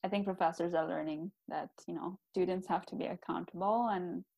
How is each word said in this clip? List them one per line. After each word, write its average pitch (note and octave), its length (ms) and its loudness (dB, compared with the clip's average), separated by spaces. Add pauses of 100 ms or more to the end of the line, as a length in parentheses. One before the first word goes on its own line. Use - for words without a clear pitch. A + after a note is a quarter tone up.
I F#3+ 40 2
think G3+ 160 2
professors F3 500 2
are D#3+ 120 4
learning D#3+ 460 -2 (160)
that, D#3 220 -4 (180)
you E3+ 60 -4
know, E3+ 240 -4 (120)
students F3+ 380 2
have F3+ 180 0
to - 100 -8
be E3 100 -2
accountable, F#3+ 800 0
and F3+ 360 -2 (140)